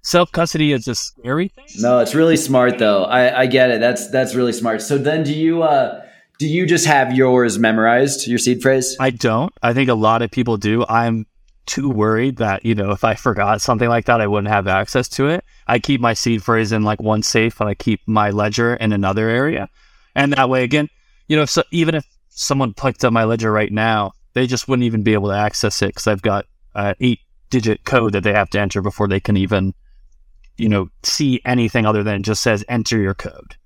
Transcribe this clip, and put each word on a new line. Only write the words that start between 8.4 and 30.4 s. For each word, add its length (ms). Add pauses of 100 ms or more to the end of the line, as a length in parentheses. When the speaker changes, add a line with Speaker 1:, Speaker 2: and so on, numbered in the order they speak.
Speaker 2:
phrase? 360
Speaker 1:
I 120
don't. 420 (100)
I 120
think 160
a 40
lot 280
of 100
people 240
do. 320
I'm 380 (400)
too 240
worried 480
that, 280
you 100
know, 160
if 120
I 120
forgot 440
something 300
like 160
that, 160
I 60
wouldn't 200
have 200
access 420
to 180
it. 160 (240)
I 120
keep 200
my 140
seed 280
phrase 300
in, 120
like, 180
one 200
safe, 380
and 100
I 60
keep 320
my 220
ledger 460
in 180
another 340
area. 400 (480)
And 160
that 180
way, 140
again, 240 (400)
you 80
know, 100
so 160 (100)
even 220
if 120 (240)
someone 440
picked 300
up 80
my 140
ledger 260
right 200
now, 420 (200)
they 140
just 220
wouldn't 160
even 180
be 100
able 140
to 80
access 460
it 120
'cause 140
I've 140
got 240 (280)
an 280
eight-digit 800
code 300
that 100
they 100
have 180
to 100
enter 200
before 280
they 100
can 160
even, 380 (840)